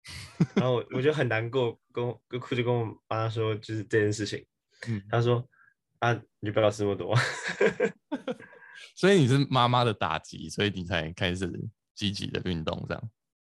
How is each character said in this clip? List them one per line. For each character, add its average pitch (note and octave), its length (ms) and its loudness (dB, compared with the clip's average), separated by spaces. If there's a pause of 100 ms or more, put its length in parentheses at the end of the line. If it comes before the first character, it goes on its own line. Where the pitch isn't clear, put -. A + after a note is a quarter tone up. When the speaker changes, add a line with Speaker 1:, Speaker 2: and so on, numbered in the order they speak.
Speaker 1:
<laughs> - 520 -4
Speaker 2:
然 F3+ 100 2
后 B2+ 100 2
我， A2+ 160 -2
我 B2+ 100 -2
就 C#3+ 100 4
很 C#3+ 160 0
难 A2+ 220 -2
过， A#2 280 0 (140)
跟 B2 140 -4
我， B2 220 -6
跟， B2+ 120 -8
哭 - 140 -6
着 B2 80 -2
跟 A#2+ 120 2
我 A#2 120 0 (220)
妈 A2 200 -2
说 A2 280 -2
就 G#2 180 -10
是 G#2+ 120 -4
这 A2 140 2
件 G#2 120 4
事 G#2 140 -2
情。 F#2+ 200 -8 (420)
Speaker 1:
嗯。 A2 220 -4
Speaker 2:
她 A#2 120 2
说 A#2+ 220 2 (560)
：“啊， A#2 140 2 (260)
你 G#2+ 80 -6
就 G#2 60 -4
不 G#2+ 60 2
要 G#2+ 100 6
吃 G#2 140 -4
那 G2+ 60 0
么 G2 60 0
多。” F#2 200 -2 (1200)
<laughs> - 600 -20
Speaker 1:
所 F#3 160 4
以 G3+ 80 8
你 C#3 80 6
是 C3 100 4 (120)
妈 B2 180 4
妈 B2 160 4
的 A#2 100 2
打 E2 260 -2
击， - 300 -14
所 - 160 0
以 G#2 40 4
你 F#2 140 -6
才 E2+ 300 -2
开 F2+ 200 -2
始 F#2 160 -4 (460)
积 G#2 160 -2
极 G2 160 -6
的 - 180 -6
运 E2+ 180 -2
动 E2 240 -6
这 E2+ 60 -4
样？ - 160 -10 (420)